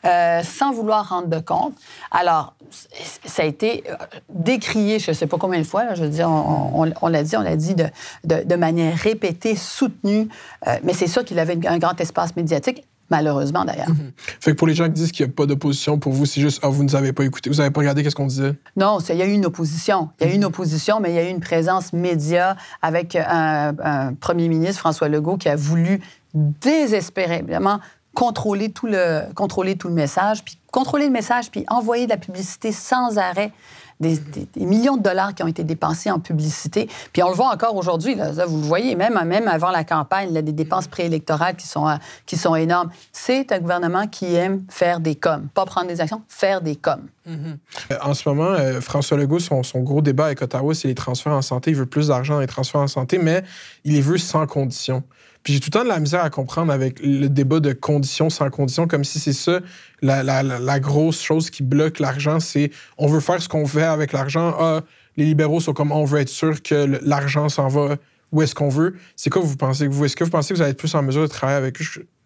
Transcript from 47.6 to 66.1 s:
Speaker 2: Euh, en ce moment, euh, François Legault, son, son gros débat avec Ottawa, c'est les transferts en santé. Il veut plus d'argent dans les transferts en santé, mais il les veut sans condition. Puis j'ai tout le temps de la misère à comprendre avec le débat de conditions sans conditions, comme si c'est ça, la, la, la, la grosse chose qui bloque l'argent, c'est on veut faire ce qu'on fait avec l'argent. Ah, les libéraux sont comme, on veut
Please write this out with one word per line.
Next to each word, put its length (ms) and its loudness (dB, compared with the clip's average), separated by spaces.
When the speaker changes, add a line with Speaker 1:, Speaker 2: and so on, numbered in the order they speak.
Speaker 2:
Euh, 100 -2
en 140 0
ce 120 -4
moment, 240 0
euh, 300 0
François 360 -2
Legault, 220 0
son, 220 -2
son 200 -4
gros 200 0
débat 240 2
avec 160 -2
Ottawa, 320 -2
c'est 140 -4
les 80 0
transferts 380 -4
en 100 0
santé. 280 -2
Il 60 2
veut 100 0
plus 200 0
d'argent 280 2
dans 60 2
les 60 0
transferts 340 -2
en 60 2
santé, 320 0
mais 240 2
il 100 2
les 80 6
veut 160 2
sans 300 0
condition. 560 -4
Puis 100 0
j'ai 80 2
tout 100 -6
le 80 2
temps 60 2
de 40 2
la 100 0
misère 260 2
à 40 0
comprendre 440 -2
avec 280 -2
le 280 2
débat 320 2
de 100 2
conditions 580 0
sans 200 -2
conditions, 360 0
comme 200 0
si 120 -6
c'est 140 -2
ça, 280 0
la, 200 2
la, 220 0
la, 160 -2
la 220 0
grosse 400 2
chose 280 0
qui 140 -6
bloque 360 2
l'argent, 420 0
c'est 280 0
on 100 2
veut 140 4
faire 200 0
ce 60 -8
qu'on 180 0
fait 180 2
avec 280 2
l'argent. 480 0
Ah, 220 2
les 80 2
libéraux 380 4
sont 100 -2
comme, 220 0
on 100 2
veut 160 2